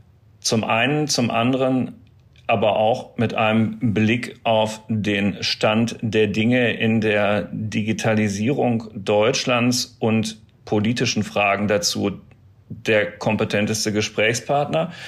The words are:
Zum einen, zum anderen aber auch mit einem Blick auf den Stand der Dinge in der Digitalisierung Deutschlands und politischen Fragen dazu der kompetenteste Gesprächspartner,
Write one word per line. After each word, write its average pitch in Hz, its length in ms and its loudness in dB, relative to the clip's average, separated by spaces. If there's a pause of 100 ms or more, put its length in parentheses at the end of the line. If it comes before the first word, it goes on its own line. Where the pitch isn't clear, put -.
(380)
Zum 110 240 0
einen, 135 460 0
zum 123 240 0
anderen 131 640 0 (520)
aber 104 280 2
auch 110 400 0
mit 110 180 -2
einem 110 440 2 (160)
Blick 107 480 0
auf 110 460 0
den 101 540 -2
Stand 113 600 0
der 107 240 2
Dinge 110 480 2
in 113 260 0
der 104 520 0
Digitalisierung 110 1400 -2
Deutschlands 120 1040 0
und 110 380 0 (280)
politischen 110 560 0
Fragen 101 440 0
dazu 104 440 0 (580)
der 104 440 0
kompetenteste 104 800 -2
Gesprächspartner, 143 1000 -2 (160)